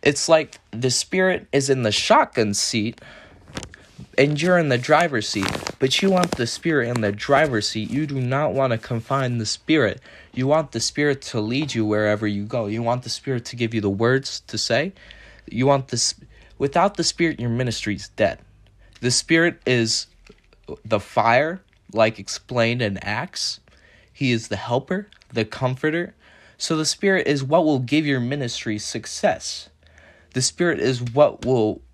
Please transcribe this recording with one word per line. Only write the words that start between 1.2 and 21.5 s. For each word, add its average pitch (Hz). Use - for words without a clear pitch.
is 139
in 131
the 107
shotgun 117
seat 113
and 143
you're 180
in 156
the 123
driver's 147
seat, 98
but -
you 196
want 180
the 120
Spirit 139
in 120
the 104
driver's 135
seat. 110
You 147
do 139
not 131
want 131
to 113
confine 123
the 107
Spirit. -
You 127
want 147
the 117
Spirit 147
to -
lead 131
you 110
wherever 107
you 104
go. 113
You 110
want 120
the 123
Spirit 127
to -
give 117
you 110
the 101
words 117
to 110
say. 147
You 123
want 135
this, -
without 175
the 165
Spirit, 165
your 120
ministry's 113
dead. -
The 123
Spirit 165
is 117
the 107
fire 127